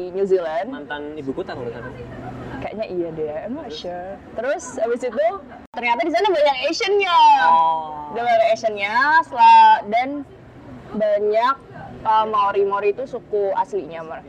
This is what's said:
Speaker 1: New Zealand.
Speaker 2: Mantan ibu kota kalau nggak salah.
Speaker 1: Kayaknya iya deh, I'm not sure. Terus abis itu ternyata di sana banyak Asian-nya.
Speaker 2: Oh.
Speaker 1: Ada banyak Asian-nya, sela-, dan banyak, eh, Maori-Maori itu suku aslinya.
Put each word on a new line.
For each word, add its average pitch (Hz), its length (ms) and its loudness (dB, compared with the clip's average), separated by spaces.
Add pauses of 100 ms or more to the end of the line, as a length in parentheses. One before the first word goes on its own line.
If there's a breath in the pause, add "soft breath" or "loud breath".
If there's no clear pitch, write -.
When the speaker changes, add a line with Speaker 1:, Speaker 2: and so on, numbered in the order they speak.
(100)
Speaker 1:
New 196 160 -2
Zealand. 180 420 -2
Speaker 2:
Mantan 147 460 -12
ibu 139 160 -10
kota 131 240 -8
kalau 135 100 -12
nggak 120 140 -10
salah. 123 160 -14 (640)
Speaker 1:
Kayaknya 214 300 -10
iya 175 220 -6
deh, 156 200 -6 (100)
I'm 220 140 -10
not 302 160 -12
sure. 180 480 -12 (160)
Terus 294 420 -6
abis 240 300 -2
itu 247 200 -2 (440)
ternyata 240 320 -2
di 339 100 -2
sana 359 160 2
banyak 294 280 2 (100)
Asian-nya. 381 520 2 (280)
Speaker 2:
Oh. 320 640 2
Speaker 1:
Ada 226 100 -6
banyak 240 300 2
Asian-nya, 214 440 -2 (280)
sela-, 523 640 8
dan 240 220 0 (840)
banyak, 208 640 2 (460)
eh, 220 260 2
Maori-Maori 202 640 0
itu 240 160 -6
suku 202 480 -4
aslinya. 165 480 -6 (260)